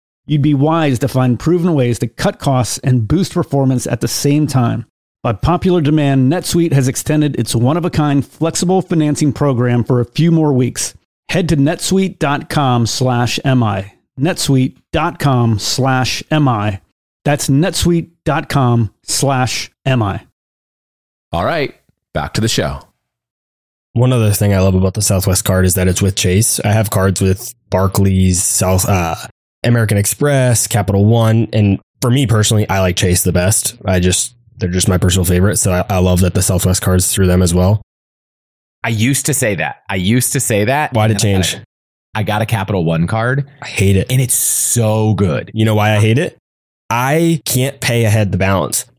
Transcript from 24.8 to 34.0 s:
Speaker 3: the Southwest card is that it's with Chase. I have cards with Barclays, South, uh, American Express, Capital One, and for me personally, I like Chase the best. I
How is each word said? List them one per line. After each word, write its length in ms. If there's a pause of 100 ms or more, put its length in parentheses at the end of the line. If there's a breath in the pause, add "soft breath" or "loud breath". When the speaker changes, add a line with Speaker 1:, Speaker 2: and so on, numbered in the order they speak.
Speaker 3:
the 80
Southwest 420
card 200
is 100
that 120
it's 160
with 140
Chase. 440
I 120
have 180
cards 300
with 340 (160)
Barclays, 720
South, 460
uh, 260 (480)
American 360
Express, 680
Capital 380
One, 480
and 260 (220)
for 100
me 160
personally, 420
I 120
like 160
Chase 260
the 100
best. 520
I 160